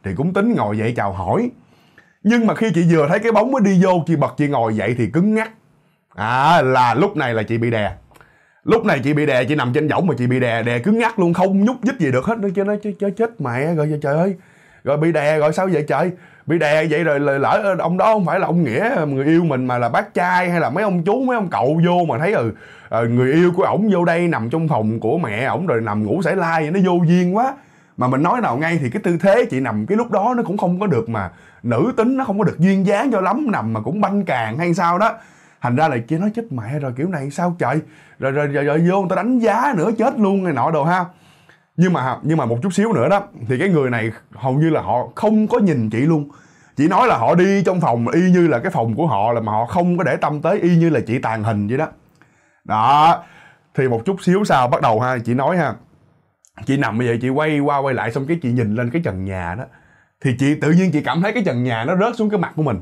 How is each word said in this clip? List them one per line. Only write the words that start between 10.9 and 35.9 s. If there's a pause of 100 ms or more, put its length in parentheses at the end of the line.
ngắc
luôn,
không
nhúc
nhích
gì
được
hết.
Nó,
nó,
nó, (260)
nó
chết
mẹ
rồi,
trời
ơi. (480)
Rồi
bị
đè,
rồi
sao
vậy
trời? (340)
Bị
đè
vậy
rồi,
lỡ,
lỡ
ông
đó
không
phải
là
ông
Nghĩa, (180)
người
yêu
mình,
mà
là
bác
trai
hay
là
mấy
ông
chú,
mấy
ông
cậu
vô
mà
thấy,
ừ, (360)
ờ,
người
yêu
của
ổng
vô
đây
nằm
trong
phòng
của
mẹ
ổng
rồi
nằm
ngủ
sải
lai
vậy,
nó
vô
duyên
quá. (440)
Mà
mình
nói
nào
ngay
thì
cái
tư
thế
chị
nằm
cái
lúc
đó
nó
cũng
không
có
được
mà (320)
nữ
tính,
nó
không
có
được
duyên
dáng
cho
lắm,
nằm
mà
cũng
banh
càng
hay
sao
đó. (440)
Thành
ra
là (100)